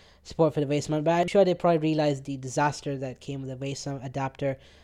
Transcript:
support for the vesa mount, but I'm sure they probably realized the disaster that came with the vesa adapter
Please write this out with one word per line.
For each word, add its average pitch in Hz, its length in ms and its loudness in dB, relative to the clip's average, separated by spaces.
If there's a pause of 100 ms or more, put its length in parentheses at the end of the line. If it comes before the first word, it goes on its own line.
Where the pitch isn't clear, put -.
(240)
support 160 300 2
for 156 60 -2
the 147 60 0
vesa 143 240 -2
mount, 151 140 0
but 165 80 4
I'm 175 160 2
sure 202 160 6
they 180 100 6
probably 170 260 4
realized 151 440 2
the 139 140 -8
disaster 139 600 -2
that 131 220 -8
came 139 220 -8
with 131 80 -8
the 131 160 -8
vesa 139 400 -8
adapter 135 520 -4 (260)